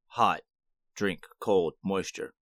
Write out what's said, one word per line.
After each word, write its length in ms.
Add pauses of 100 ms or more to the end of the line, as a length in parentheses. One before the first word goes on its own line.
hot, 320 (540)
drink, 260 (180)
cold, 340 (100)
moisture. 500 (120)